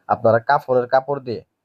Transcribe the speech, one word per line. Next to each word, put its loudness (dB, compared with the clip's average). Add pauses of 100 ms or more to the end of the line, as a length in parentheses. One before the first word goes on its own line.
আপনারা 2
কাফনের 0
কাপড় -2
দিয়ে -10 (220)